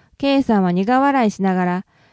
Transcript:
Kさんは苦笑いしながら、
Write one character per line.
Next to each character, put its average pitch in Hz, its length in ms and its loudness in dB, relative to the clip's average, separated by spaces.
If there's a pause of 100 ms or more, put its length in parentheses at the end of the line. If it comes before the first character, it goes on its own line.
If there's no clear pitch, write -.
(180)
K 277 240 0
さ 220 180 2
ん 190 40 2
は 180 80 0
苦 196 280 0
笑 269 280 2
い 202 40 -2
し - 120 -6
な 190 100 0
が 180 120 -2
ら、 180 200 -4 (280)